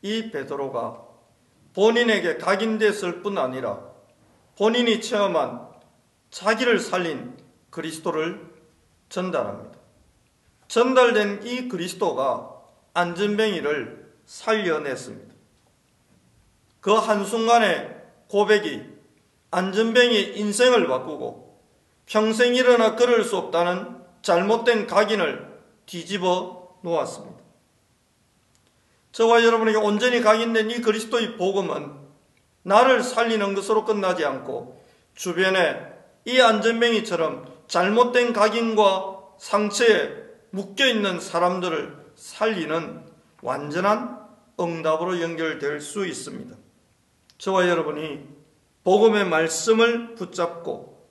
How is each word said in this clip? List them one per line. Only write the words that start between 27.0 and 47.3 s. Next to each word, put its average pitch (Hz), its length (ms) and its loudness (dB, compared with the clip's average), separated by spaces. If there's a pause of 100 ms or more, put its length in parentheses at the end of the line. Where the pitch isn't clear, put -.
저와 233 320 6
여러분에게 226 340 4
온전히 214 440 2
각인된 220 500 2
이 240 120 -4
그리스도의 226 540 -2
복음은 170 640 -4 (640)
나를 233 400 6
살리는 226 520 0
것으로 214 300 0
끝나지 185 400 -2
않고 131 560 -8 (360)
주변에 180 680 0 (420)
이 254 140 2
안전뱅이처럼 220 1080 2 (200)
잘못된 240 680 2
각인과 214 840 2 (200)
상처에 208 840 2 (300)
묶여있는 196 680 0
사람들을 175 960 -4
살리는 170 880 -4 (360)
완전한 175 760 -2 (400)
응답으로 170 600 -2
연결될 160 600 -6
수 190 260 -8
있습니다. - 500 -12 (840)